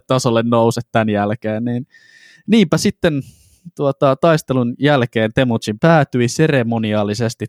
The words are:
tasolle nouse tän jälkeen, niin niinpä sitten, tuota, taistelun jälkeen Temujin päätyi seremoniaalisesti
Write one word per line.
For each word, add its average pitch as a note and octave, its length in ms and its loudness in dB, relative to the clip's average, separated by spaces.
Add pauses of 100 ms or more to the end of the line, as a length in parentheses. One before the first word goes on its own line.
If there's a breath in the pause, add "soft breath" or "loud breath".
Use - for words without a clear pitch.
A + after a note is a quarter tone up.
tasolle A#2+ 360 0
nouse A#2 380 2 (120)
tän A2 160 0
jälkeen, G#2+ 560 -2
niin A#2+ 220 -6 (600 soft breath)
niinpä G3+ 320 2
sitten, D#3+ 440 -2 (540 soft breath)
tuota, C#3 400 0
taistelun C3 640 0
jälkeen A#2+ 560 0
Temujin A2+ 460 -2
päätyi C#3 480 2
seremoniaalisesti A2+ 1200 -2